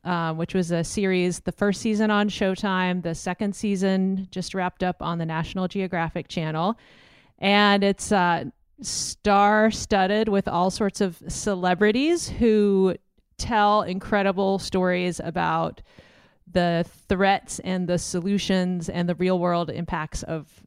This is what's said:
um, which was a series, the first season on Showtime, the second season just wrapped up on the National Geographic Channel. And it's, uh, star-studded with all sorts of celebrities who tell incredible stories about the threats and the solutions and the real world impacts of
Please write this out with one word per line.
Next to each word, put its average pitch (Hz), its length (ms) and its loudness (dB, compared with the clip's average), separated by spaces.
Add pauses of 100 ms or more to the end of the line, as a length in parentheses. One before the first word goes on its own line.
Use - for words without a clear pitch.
um, 165 340 -2
which 165 160 -6
was 180 160 0
a 170 140 0
series, 180 560 0
the - 100 -6
first 202 300 -2
season 214 320 2
on 208 160 2
Showtime, 185 760 -2
the 165 140 -6
second 190 400 -6
season 190 720 0
just - 240 -10
wrapped 180 300 -4
up 180 180 -4
on 170 160 -4
the 165 80 -4
National 165 400 -4
Geographic 175 600 -4
Channel. 160 500 -4 (600)
And 202 420 4
it's, 196 300 0
uh, 175 320 2 (360)
star-studded 208 1500 2
with 196 180 2
all 180 240 0
sorts 196 300 -4
of 185 260 -2
celebrities 208 1040 0
who 208 640 4 (420)
tell 208 460 2
incredible 196 800 0
stories 180 580 0
about 165 640 -4 (680)
the 175 380 0 (220)
threats 196 500 2
and 185 300 -4
the 175 100 2
solutions 180 880 -2
and 175 200 -2
the 175 80 -2
real 185 200 0
world 175 320 0
impacts 165 540 -6
of - 440 -10